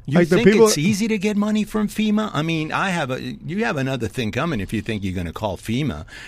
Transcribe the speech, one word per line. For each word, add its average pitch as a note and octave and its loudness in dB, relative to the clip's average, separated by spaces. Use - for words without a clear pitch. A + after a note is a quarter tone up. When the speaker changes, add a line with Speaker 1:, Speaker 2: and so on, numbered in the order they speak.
Speaker 1:
You D3 2
Speaker 2:
Like F3 6
the F3+ 4
Speaker 1:
think F#3 6
Speaker 2:
people A3 8
Speaker 1:
it's G#3 4
easy G3+ 2
to G#3+ 0
get G#3 -2
money G#3 0
from G#3 -2
fema? G#3+ 0
I D3 0
mean, D#3+ -2
I E3+ 0
have D#3 -2
a, B2 -6
you E3 -6
have G#3 -2
another C3 -2
thing A2 -4
coming C#3 -2
if F#2+ -6
you G#2+ -2
think G#2+ -6
you're F2+ -4
gonna E2+ -6
call G2 -6
fema A2 -4